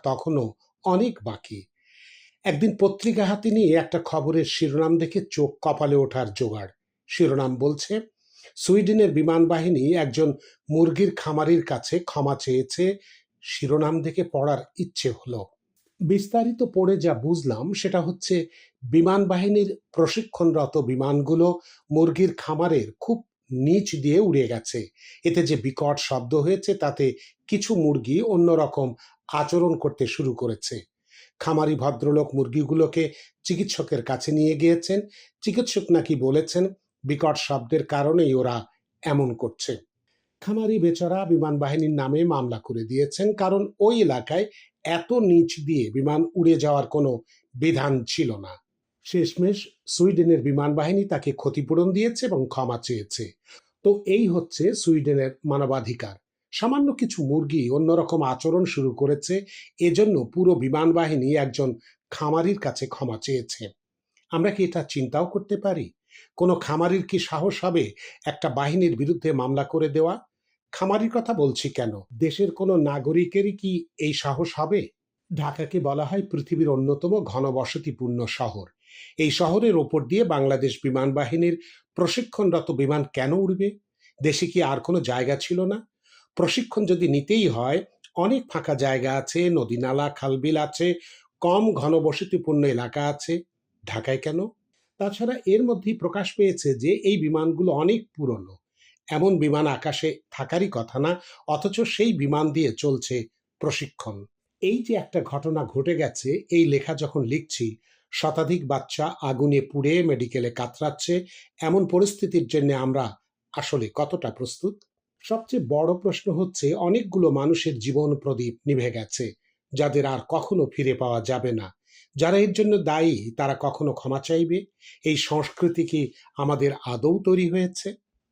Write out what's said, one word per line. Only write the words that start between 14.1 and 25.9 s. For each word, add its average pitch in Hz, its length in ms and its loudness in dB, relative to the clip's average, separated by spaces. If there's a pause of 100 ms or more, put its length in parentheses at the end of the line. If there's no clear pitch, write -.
পড়ার 143 340 0 (200)
ইচ্ছে 170 320 -4
হলো। 110 360 -10 (540)
বিস্তারিত 208 600 0
পড়ে 190 340 2
যা 160 180 2
বুঝলাম 135 580 -2
সেটা 190 280 -2
হচ্ছে, 170 460 -2 (440)
বিমান 185 340 6
বাহিনীর 196 540 2 (140)
প্রশিক্ষণরত 160 840 0
বিমানগুলো 143 800 2 (340)
মুরগির 165 440 4
খামারের 151 640 0
খুব 226 260 -4 (240)
নিচ 156 460 2
দিয়ে 147 240 2
উড়ে 143 280 4
গেছে। 113 400 -6 (360)
এতে 170 220 2
যে 143 100 0
বিকট 139 420 -2